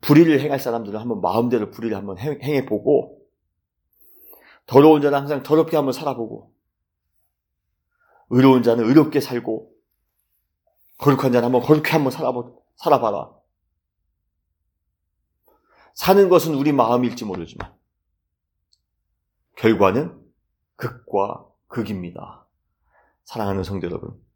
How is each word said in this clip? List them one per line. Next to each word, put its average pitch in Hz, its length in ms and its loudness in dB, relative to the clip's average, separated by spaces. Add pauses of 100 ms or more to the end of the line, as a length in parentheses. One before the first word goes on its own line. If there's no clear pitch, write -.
불의를 156 380 6
행할 135 200 -4
사람들은 110 400 -8
한번 110 220 -6
마음대로 107 480 0
불의를 110 260 -8
한번 98 220 -12
행-, 143 240 -8
행해보고, 135 840 -4 (1400)
더러운 147 360 6
자는 143 160 0
항상 139 240 -6
더럽게 160 340 0
한번 135 160 -2
살아보고, 120 640 -10 (1800)
의로운 127 320 4
자는 117 220 0
의롭게 147 360 4
살고, 113 500 -10 (1300)
거룩한 135 340 0
자는 120 120 2
한번 123 160 0
거룩히 151 300 2
한번 143 220 0
살아보-, 123 500 -8 (140)
살아봐라. 117 580 -2 (2500)
사는 190 340 4
것은 160 260 2
우리 143 180 -2
마음일지 123 520 0
모르지만 92 480 -12 (1800)
결과는 110 640 0 (560)
극과 - 680 -8 (220)
극입니다. 98 800 -12 (800)
사랑하는 98 400 -6
성도 90 220 -10
여러분 - 320 -12 (180)